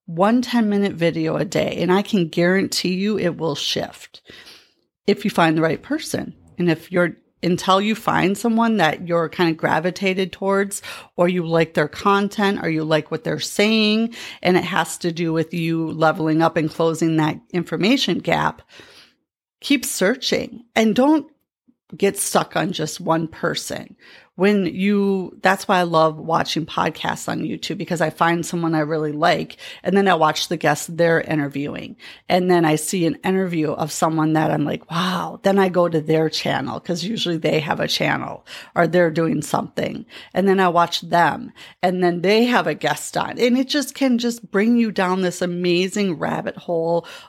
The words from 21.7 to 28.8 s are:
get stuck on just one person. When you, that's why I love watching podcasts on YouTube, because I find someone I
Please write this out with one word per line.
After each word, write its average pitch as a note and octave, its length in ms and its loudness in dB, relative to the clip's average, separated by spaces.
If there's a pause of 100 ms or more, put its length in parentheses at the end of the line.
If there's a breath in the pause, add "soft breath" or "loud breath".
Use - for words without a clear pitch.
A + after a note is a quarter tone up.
get G3 240 0
stuck - 380 -2
on E3 160 -2
just D#3+ 260 -6
one E3 300 -2
person. - 640 -8 (400 loud breath)
When G3 320 2
you, G3 760 0
that's F#3+ 240 2
why F#3+ 120 2
I F3+ 40 4
love D#3+ 340 2
watching D#3+ 480 -2
podcasts - 640 -4
on E3 120 -4
YouTube, E3 360 -6
because E3+ 240 -4
I G3+ 100 0
find E3+ 360 0
someone E3 260 -2
I D#3+ 80 2